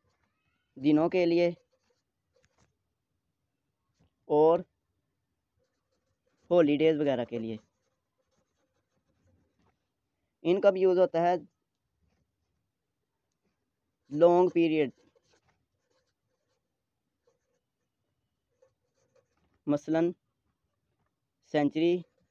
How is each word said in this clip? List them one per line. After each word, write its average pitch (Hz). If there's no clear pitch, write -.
दिनों 151
के 180
लिए 170
और 160
holidays 156
वगैरह 135
के 117
लिए। 113
इनका 190
भी 185
यूज़ 185
होता 175
है 175
long 175
period, 156
मसलन 160
century, 160